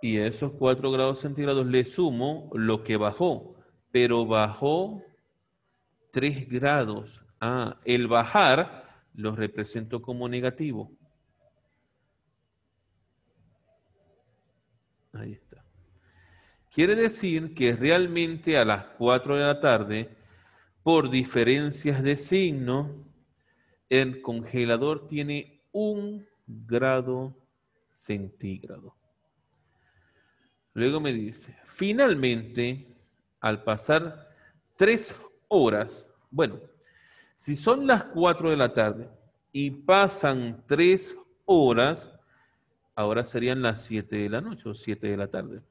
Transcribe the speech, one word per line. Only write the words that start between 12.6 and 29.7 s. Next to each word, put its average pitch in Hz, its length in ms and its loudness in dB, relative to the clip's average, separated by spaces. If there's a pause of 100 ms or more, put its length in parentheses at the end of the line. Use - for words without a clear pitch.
Ahí 110 180 -12
está. - 340 -20 (1040)
Quiere 175 240 2
decir 202 600 -2
que 120 200 2
realmente 165 800 2
a 120 80 6
las 104 180 0 (140)
cuatro 127 380 2
de 143 60 2
la 143 180 2
tarde, 110 560 0 (680)
por 160 260 4
diferencias 131 920 0
de 143 140 0
signo, 143 880 -2 (840)
el 131 320 2
congelador 120 840 -2
tiene 147 640 -8
un 208 560 -6 (180)
grado 127 920 -4 (560)
centígrado. 95 1000 -12 (1800)